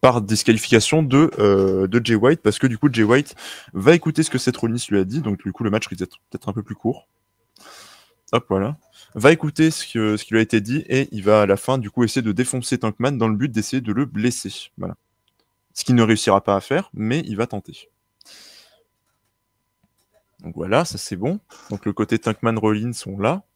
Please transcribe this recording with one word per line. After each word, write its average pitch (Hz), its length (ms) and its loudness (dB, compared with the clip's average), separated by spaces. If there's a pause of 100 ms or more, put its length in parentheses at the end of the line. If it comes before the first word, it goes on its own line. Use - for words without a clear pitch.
par 120 220 4
disqualification 110 800 2
de, 143 360 4
euh, 98 480 4
de 110 180 2
Jay 117 100 2
White, 123 280 2
parce 107 160 0
que - 80 0
du 117 120 0
coup, 147 140 2
Jay 113 120 2
White 127 300 2 (380)
va 110 220 6
écouter 160 280 0
ce - 80 -2
que 135 80 -2
Seth - 180 -2
Rollins 117 200 -2 (120)
lui 104 100 2
a 95 60 2
dit, 113 160 -6
donc 107 240 -4
du 95 80 -4
coup, - 100 -8
le 110 80 0
match 107 180 -2
risque - 120 -10
d'être - 180 -10 (120)
peut-être - 180 -10
un 101 40 -6
peu 107 100 -6
plus 104 120 -10
court. - 320 -6 (1300)
Hop, - 160 0
voilà. 101 300 -2 (360)
Va 113 160 6
écouter 160 400 2
ce - 160 -10
que, 107 300 -2
ce - 80 -8
qui - 100 -8
lui 113 60 4
a - 20 2
été 110 180 0
dit, 123 280 -6
et 131 240 0
il 104 100 -10
va 107 200 6
à 104 40 4
la 98 100 4
fin, 131 220 -2
du 104 120 -6
coup, 123 120 0
essayer 120 200 0
de 110 100 -2
défoncer 123 460 -2
Tankman 117 400 -2
dans 110 100 0
le 110 80 0
but 131 140 -2
d'essayer 113 300 -4
de 110 120 -6
le 127 140 0
blesser. 110 720 -6
Voilà. 90 180 -10 (760)
Ce - 100 -10
qu'il 127 100 2
ne 120 80 6
réussira 107 400 2
pas 101 140 0
à 95 40 0
faire, 165 340 -4
mais 113 260 -4
il 110 160 -8
va 113 100 -2
tenter. - 420 -14 (2500)
Donc 85 160 -16
voilà, 101 280 0
ça 98 140 -10
c'est - 180 -10
bon. 135 220 -4 (320)
Donc 104 160 -6
le 104 60 -2
côté 107 260 -2
Tankman 113 400 -2
Rollins 107 340 -2
sont 98 260 -12
là. 135 260 -2 (120)